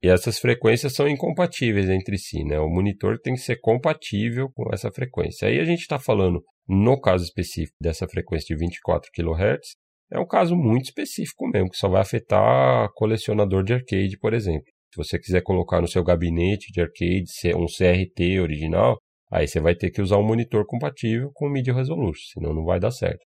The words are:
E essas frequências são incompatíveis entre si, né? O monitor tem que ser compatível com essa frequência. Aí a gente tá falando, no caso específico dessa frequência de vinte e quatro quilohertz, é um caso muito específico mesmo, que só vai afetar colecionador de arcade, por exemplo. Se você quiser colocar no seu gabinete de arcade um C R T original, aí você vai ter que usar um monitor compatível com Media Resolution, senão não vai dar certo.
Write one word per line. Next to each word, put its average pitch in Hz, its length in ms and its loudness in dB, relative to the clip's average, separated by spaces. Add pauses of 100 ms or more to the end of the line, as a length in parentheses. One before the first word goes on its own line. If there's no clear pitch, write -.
E 90 60 4
essas 92 300 4
frequências 120 540 0
são 143 160 0
incompatíveis 139 800 0
entre 95 300 0
si, - 260 -8
né? 73 160 0
O 78 80 0
monitor 101 500 0
tem 127 140 -4
que 127 80 -4
ser - 220 -4
compatível 123 920 -2
com 117 120 -8 (100)
essa 107 160 -6
frequência. - 580 -4
Aí 123 100 2
a 160 60 0
gente 170 220 -2
tá 147 120 -4
falando, 95 440 0 (260)
no 110 320 4
caso 92 240 2
específico 85 560 -6
dessa 82 260 -4
frequência 85 480 -6
de 78 60 -4
vinte 85 160 -2
e - 60 -16
quatro - 320 -2
quilohertz, 85 560 -2 (420)
é - 60 -6
um - 80 -2
caso 175 280 2
muito 131 320 2
específico - 640 -8
mesmo, 95 220 0
que - 80 -12
só 98 100 0
vai 95 140 2
afetar 117 920 2
colecionador 104 720 0
de 101 80 0
arcade, 98 460 -2
por 110 160 -2
exemplo. 92 320 -2 (260)
Se - 60 -18
você 85 200 -4
quiser 90 220 0
colocar 90 400 0
no 85 80 0
seu 90 160 0
gabinete 87 680 0
de 87 120 0
arcade 87 420 -2 (320)
um 85 100 0
C 92 200 0
R 90 260 2
T 90 260 0
original, 85 600 0 (340)
aí 78 160 0
você - 120 -2
vai 85 140 4
ter 90 160 -2
que 104 120 -4
usar 98 160 4
um 104 80 2
monitor 113 400 0
compatível 127 640 -4
com 147 160 -4
Media 131 240 -2
Resolution, 131 480 -2 (140)
senão 80 180 -4
não 80 140 -2
vai 90 120 2
dar 101 120 0
certo. 87 400 -4